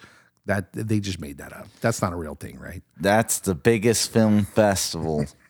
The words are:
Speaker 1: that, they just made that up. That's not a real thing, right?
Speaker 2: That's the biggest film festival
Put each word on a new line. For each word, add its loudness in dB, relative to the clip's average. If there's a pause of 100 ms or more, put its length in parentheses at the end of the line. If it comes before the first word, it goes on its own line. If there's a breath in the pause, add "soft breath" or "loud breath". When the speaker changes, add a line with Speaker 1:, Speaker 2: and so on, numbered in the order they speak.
(460 soft breath)
Speaker 1:
that, -4
they -2
just -8
made -12
that -18
up. -16 (140)
That's -2
not -2
a -8
real -8
thing, -14
right? -14 (160)
Speaker 2:
That's 2
the -2
biggest 2
film 4
festival 0 (240)